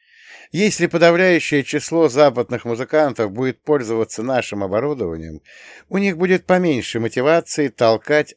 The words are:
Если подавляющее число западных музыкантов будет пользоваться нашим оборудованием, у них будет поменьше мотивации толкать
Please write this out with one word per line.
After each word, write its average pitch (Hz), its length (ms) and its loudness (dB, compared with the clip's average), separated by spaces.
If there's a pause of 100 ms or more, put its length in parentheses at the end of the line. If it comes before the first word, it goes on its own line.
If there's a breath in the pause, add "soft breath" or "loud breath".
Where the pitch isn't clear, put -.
(520 loud breath)
Если 175 360 0
подавляющее 170 760 2
число 160 440 0
западных 123 580 2
музыкантов 120 640 -2
будет 123 300 -6
пользоваться 113 640 -2
нашим 117 400 -4
оборудованием, 92 800 -6 (480 loud breath)
у 185 80 -4
них 196 200 -2
будет 180 280 0
поменьше 165 540 0
мотивации 143 680 0
толкать 127 680 0